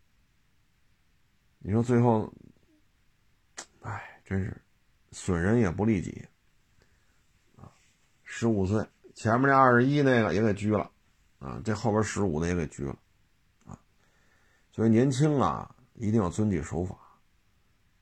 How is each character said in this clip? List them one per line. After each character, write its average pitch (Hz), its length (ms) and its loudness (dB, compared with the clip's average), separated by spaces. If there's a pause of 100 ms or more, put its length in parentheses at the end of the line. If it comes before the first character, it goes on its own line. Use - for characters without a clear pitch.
(1600)
你 92 140 -6
说 117 100 2
最 120 160 2
后， 117 340 2 (1500)
哎， - 420 -14
真 95 200 -4
是 - 180 -12 (500)
损 87 300 -4
人 107 180 2
也 107 100 2
不 95 140 -4
利 107 180 0
己。 - 240 -12 (1300)
啊， - 100 -20 (560)
十 - 240 -6
五 104 180 0
岁， 104 220 -2 (260)
前 113 260 0
面 139 100 2
那 135 80 4
二 127 200 6
十 123 80 4
一 143 160 2
那 131 220 4
个 101 100 0
也 98 80 0
给 110 120 2
拘 101 180 -4
了， 98 180 -2 (500)
啊， 65 240 -12
这 110 100 -4
后 104 180 -2
边 107 120 2
十 101 180 -6
五 82 180 -2
的 85 80 -2
也 90 80 -2
给 85 120 -2
拘 - 160 -12
了， 69 140 -8 (680)
啊， 50 100 -20 (960)
所 110 160 0
以 - 20 4
年 113 220 4
轻 143 280 2
啊， 69 300 -2 (240)
一 101 180 -6
定 117 80 4
要 95 80 2
遵 107 220 -2
纪 82 140 -2
守 82 200 -6
法， 92 140 -10 (1040)